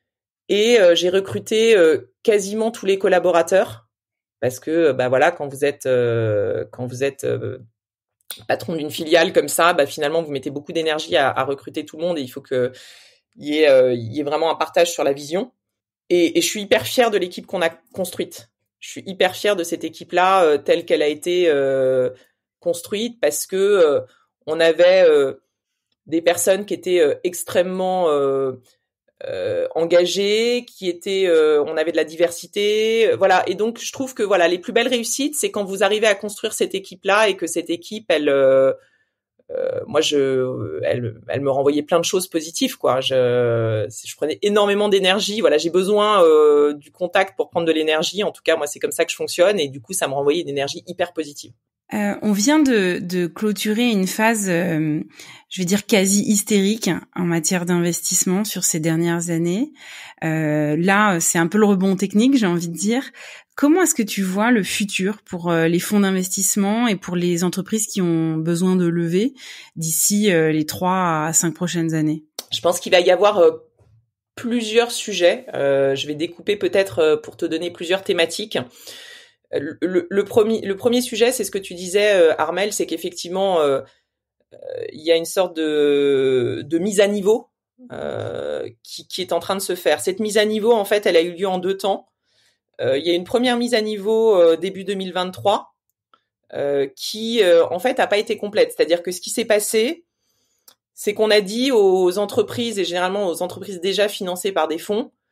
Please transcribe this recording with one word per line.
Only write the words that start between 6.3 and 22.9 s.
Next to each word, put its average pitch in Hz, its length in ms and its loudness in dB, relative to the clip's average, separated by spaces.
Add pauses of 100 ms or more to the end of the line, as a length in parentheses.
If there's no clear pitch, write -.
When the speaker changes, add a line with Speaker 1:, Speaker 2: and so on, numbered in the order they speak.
Speaker 1:
quand 123 140 -10
vous 123 180 -6
êtes, 139 200 -4
euh, 120 340 -4 (880)
patron 147 260 -4
d'une 151 160 -6
filiale 165 420 2
comme 151 160 2
ça, 175 240 2
bah, 147 140 2
finalement, 151 360 -2
vous 147 100 -10
mettez 139 180 -6
beaucoup 143 220 -12
d'énergie 160 440 -2
à, 135 140 4
à 131 140 -2
recruter 143 400 -6
tout 151 120 -18
le 156 60 -8
monde 175 160 -2
et 139 40 -6
il 123 60 -8
faut 131 120 -14
que 123 320 -2 (640)
il 135 100 -14
y 151 140 -2
ait, 151 80 6
euh, 127 240 6
il 113 200 -6
y 147 80 -4
ait 143 40 -4
vraiment 151 260 -2
un 147 60 -2
partage 170 340 0
sur 147 140 -4
la 139 80 2
vision. 151 400 -6 (600)
Et, 175 240 2
et 175 40 4
je 165 80 -2
suis 208 140 -6
hyper 220 260 0
fière 240 240 2
de 202 60 0
l'équipe 180 280 -6
qu'on 180 160 -4
a 165 80 0 (220)
construite. - 580 -10 (300)
Je - 100 -18
suis 127 160 -16
hyper 185 300 0
fière 208 180 0
de 175 80 -4
cette 165 220 -6
équipe-là, 180 580 2
euh, 151 160 4
telle 170 260 0
qu'elle 160 180 0
a 147 40 2
été, 175 400 0
euh, 135 640 2 (480)
construite, 208 600 -6